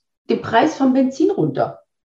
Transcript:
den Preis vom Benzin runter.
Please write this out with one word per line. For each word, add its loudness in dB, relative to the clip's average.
den -2
Preis 0
vom 2
Benzin 0
runter. -4